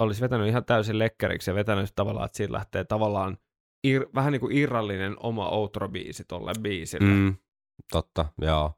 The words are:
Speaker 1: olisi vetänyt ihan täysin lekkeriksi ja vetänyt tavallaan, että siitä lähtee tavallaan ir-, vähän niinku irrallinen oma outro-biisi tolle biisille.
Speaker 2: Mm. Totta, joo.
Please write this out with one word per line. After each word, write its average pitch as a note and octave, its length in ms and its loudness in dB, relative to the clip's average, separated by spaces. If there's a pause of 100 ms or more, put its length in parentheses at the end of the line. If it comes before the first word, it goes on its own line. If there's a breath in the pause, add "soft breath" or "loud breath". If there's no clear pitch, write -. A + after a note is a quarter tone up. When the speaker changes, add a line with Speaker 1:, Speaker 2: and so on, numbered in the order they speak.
Speaker 1:
olisi G#2+ 220 0
vetänyt A#2+ 260 2
ihan A2+ 160 2
täysin A2 340 2
lekkeriksi G2 520 0
ja F2+ 40 0
vetänyt G2+ 400 0
tavallaan, G#2 320 -2
että - 100 -12
siitä G#2 160 -2
lähtee F#2 320 -4
tavallaan G2+ 540 0 (480)
ir-, C3+ 280 2
vähän C#3 180 2
niinku B2+ 200 -2
irrallinen G#2+ 680 0
oma A2+ 280 -2
outro-biisi G2 800 -4
tolle - 240 -6 (100)
biisille. F#2 520 0
Speaker 2:
Mm. G2 220 4 (560)
Totta, E2 340 0 (140)
joo. D#2 380 2